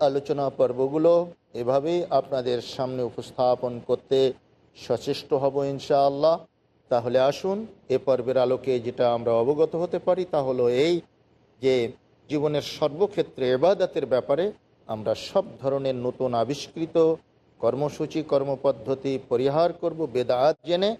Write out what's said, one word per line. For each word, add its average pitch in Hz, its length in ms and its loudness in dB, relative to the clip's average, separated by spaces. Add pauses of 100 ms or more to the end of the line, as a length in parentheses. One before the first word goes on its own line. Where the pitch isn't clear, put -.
আলোচনা 139 380 -2 (140)
পর্বগুলো 135 540 2 (480)
এভাবেই 139 380 0 (200)
আপনাদের 127 380 -2 (180)
সামনে 127 340 -4
উপস্থাপন 123 640 -2 (140)
করতে 127 300 0 (600)
সচেষ্ট - 520 -4 (140)
হব 135 120 2 (180)
ইনশাআল্লাহ। 139 640 2 (560)
তাহলে 123 260 2 (120)
আসুন 190 280 -2 (380)
এ - 100 2
পর্বের 127 400 0
আলোকে 127 280 0 (120)
যেটা 123 200 -2 (100)
আমরা 117 160 -2 (100)
অবগত 151 400 2
হতে 175 260 -4
পারি 180 160 2 (100)
তা 156 140 2
হলো 127 180 0 (200)
এই 175 100 2 (680)
যে 131 120 4 (560)
জীবনের 147 360 -2 (120)
সর্বক্ষেত্রে 151 680 -2 (120)
ইবাদতের 170 560 2
ব্যাপারে 143 320 0 (420)
আমরা 110 260 -2 (160)
সব 196 160 0 (160)
ধরনের 135 440 -2
নতুন 127 240 -2 (140)
আবিষ্কৃত 160 540 -6 (640)
কর্মসূচি, 143 580 -2 (120)
কর্মপদ্ধতি 135 840 0 (160)
পরিহার 139 400 2 (120)
করব 170 180 -4 (160)
বেদাত 127 400 2 (120)
জেনে 185 320 0